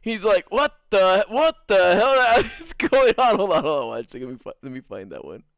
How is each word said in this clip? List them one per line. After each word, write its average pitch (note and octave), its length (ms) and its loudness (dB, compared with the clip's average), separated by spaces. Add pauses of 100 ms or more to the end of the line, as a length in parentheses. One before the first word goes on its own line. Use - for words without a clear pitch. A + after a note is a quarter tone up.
He's A3 240 -8
like, G3+ 260 0
What G3+ 260 -2 (140)
the, F#3+ 380 2
what D#4 280 -2 (100)
the F3+ 280 4
hell A#3+ 560 2
<laughs> - 100 -20
is - 140 -20
going C4 440 2
on? A#3+ 180 2
Hold F#3+ 160 -2
on, D#3 100 0
hold C#3+ 200 -2
on, A#2 60 -6
watch. A2+ 260 -12
Let B2 80 -14
me B2+ 200 -12
fi-, - 100 -16 (100)
let C3 100 -16
me C3 80 -14
find G2 320 -16
that C2+ 120 -16
one. E2+ 180 -18 (160)